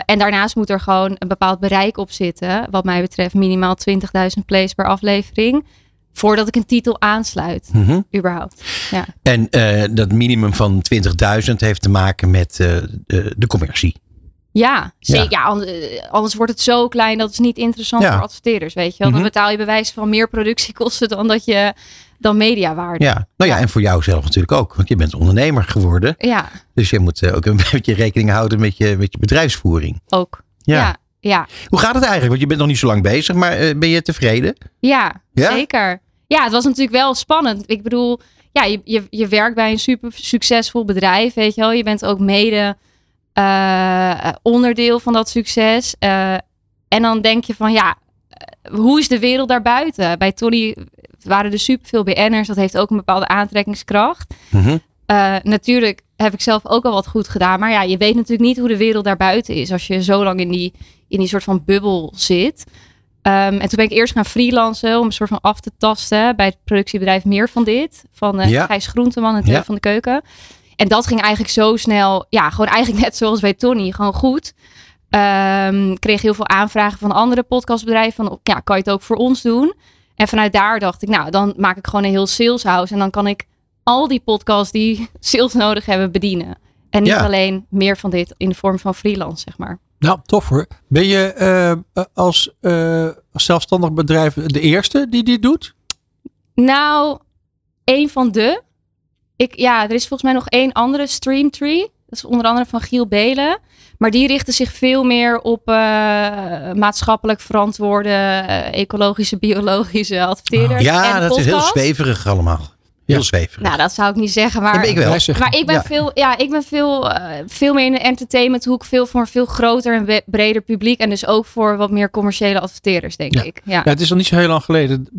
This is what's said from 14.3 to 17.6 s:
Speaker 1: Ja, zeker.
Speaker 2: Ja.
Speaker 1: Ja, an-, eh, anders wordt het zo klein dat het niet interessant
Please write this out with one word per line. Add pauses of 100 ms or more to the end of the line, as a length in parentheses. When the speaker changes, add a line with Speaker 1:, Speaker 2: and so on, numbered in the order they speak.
Speaker 1:
Ja,
zeker.
Speaker 2:
Ja.
Speaker 1:
Ja,
an-,
eh,
anders
wordt
het
zo
klein
dat
het
niet
interessant